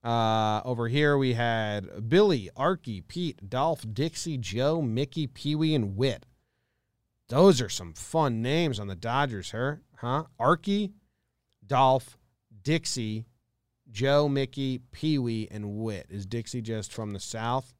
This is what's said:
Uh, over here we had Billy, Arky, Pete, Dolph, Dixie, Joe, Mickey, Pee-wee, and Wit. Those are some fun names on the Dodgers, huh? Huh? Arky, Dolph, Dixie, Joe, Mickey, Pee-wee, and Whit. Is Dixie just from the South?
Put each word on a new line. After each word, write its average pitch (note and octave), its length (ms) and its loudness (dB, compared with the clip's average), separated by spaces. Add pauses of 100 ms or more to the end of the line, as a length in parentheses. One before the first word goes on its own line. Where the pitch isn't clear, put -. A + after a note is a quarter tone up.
Uh, A2 600 2
over A#2+ 220 0
here C#3+ 320 4
we C3 160 2
had A2 720 -2
Billy, E3 480 4
Arky, B2 520 -2
Pete, D3+ 420 -6
Dolph, C#3+ 420 0
Dixie, D3+ 460 -4
Joe, B2 420 0
Mickey, C3+ 460 -2
Pee-wee, D3+ 480 0
and G2+ 220 0
Wit. B2 280 -2 (1080)
Those D3+ 300 6
are G2 80 -4
some E2+ 240 -10
fun B2+ 480 0
names C#3+ 360 0
on G2+ 100 -6
the F#2+ 60 -6
Dodgers, A#2 580 -4
huh? C3 240 -4 (200)
Huh? C3+ 280 -4 (140)
Arky, G3 540 0 (720)
Dolph, C3 520 2 (440)
Dixie, A2+ 600 -4 (680)
Joe, C#3 380 4
Mickey, C3+ 520 -2 (100)
Pee-wee, B2 600 -2
and G#2 280 -8
Whit. A2 320 -6
Is G2 160 -8
Dixie A#2 340 -6
just A2 320 -8
from G#2+ 220 -8
the G2 40 -8
South? A#2 600 -6